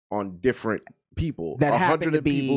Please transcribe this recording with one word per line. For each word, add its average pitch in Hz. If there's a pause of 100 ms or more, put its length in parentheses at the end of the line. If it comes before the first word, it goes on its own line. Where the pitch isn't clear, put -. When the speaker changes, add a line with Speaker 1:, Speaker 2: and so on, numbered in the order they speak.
(140)
Speaker 1:
on 98
different 113 (320)
people. 107
Speaker 2:
that 143
Speaker 1:
A 120
Speaker 2:
happened 160
Speaker 1:
hundred 165
Speaker 2:
to 151
Speaker 1:
and 147
Speaker 2:
be 143 (160)